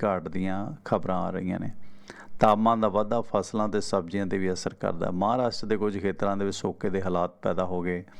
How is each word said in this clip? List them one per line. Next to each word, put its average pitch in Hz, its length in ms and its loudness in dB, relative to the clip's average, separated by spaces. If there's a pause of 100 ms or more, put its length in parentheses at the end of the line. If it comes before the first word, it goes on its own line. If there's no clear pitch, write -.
ਘਾਟ 90 240 0
ਦੀਆਂ 95 440 -2 (120)
ਖਬਰਾਂ 92 340 0
ਆ 90 120 -2
ਰਹੀਆਂ 92 300 -4
ਨੇ। 110 100 -4 (720)
ਤਾਪਮਾਨ 110 400 6
ਦਾ 110 80 4
ਵਾਧਾ 104 320 2
ਫਸਲਾਂ 107 480 0
ਤੇ 101 120 0
ਸਬਜ਼ੀਆਂ 98 460 0
'ਤੇ 98 120 0
ਵੀ 95 140 2
ਅਸਰ 104 220 -4
ਕਰਦਾ। 98 360 -2
ਮਹਾਰਾਸ਼ਟਰ 113 560 0
ਦੇ 107 100 2
ਕੁਝ 101 220 -2
ਖੇਤਰਾਂ 98 380 0
ਦੇ 98 80 0
ਵਿੱਚ 98 120 -2
ਸੋਕੇ 98 340 -4
ਦੇ 95 120 0
ਹਾਲਾਤ 90 400 0
ਪੈਦਾ 95 220 0
ਹੋ 90 180 -2
ਗਏ। 90 220 -2 (160)